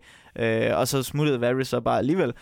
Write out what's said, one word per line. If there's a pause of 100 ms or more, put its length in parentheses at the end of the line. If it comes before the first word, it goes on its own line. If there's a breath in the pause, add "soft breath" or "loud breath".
(400 loud breath)
Øh,
og
så
smuttede
Varys
så
bare
alligevel.